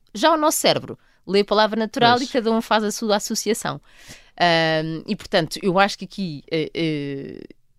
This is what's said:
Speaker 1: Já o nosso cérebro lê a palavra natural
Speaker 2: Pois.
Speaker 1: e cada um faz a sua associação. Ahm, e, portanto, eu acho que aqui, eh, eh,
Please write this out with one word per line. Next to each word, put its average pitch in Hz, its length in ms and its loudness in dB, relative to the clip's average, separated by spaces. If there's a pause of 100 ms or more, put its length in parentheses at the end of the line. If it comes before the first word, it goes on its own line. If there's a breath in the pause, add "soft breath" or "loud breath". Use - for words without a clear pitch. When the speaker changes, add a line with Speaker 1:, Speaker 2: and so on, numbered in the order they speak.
(140)
Speaker 1:
Já 269 200 2
o 320 40 2
nosso 302 200 2
cérebro - 400 0 (280)
lê 196 160 2
a 202 40 2
palavra 214 340 2
natural 233 380 4
Speaker 2:
Pois. 254 100 -4
Speaker 1:
e - 60 -14
cada 226 180 0
um 226 100 2
faz 220 220 0
a 208 80 -2
sua 208 260 0
associação. 202 640 -4 (580 loud breath)
Ahm, 160 680 0
e, 208 100 -4
portanto, - 460 -2
eu 185 180 0
acho 196 180 2
que 196 80 -12
aqui, 165 460 -8
eh, 160 220 -2
eh, 143 680 -4 (380)